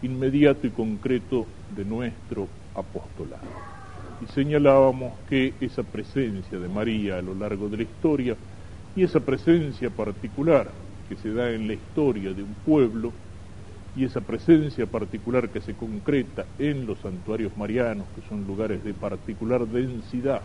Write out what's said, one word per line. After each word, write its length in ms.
inmediato 640
y 20
concreto 760
de 80
nuestro 640
apostolado. 680
Y 100
señalábamos 840
que 300
esa 240
presencia 720
de 100
María 500
a 40
lo 140
largo 340
de 80
la 60
historia, 520
y 80
esa 160
presencia 680
particular 800
que 60
se 180
da 180
en 160
la 60
historia 600
de 80
un 140
pueblo, 460
y 60
esa 180
presencia 640
particular 640
que 100
se 140
concreta 720
en 260
los 140
santuarios 580
marianos, 480
que 140
son 160
lugares 380
de 100
particular 720
densidad 800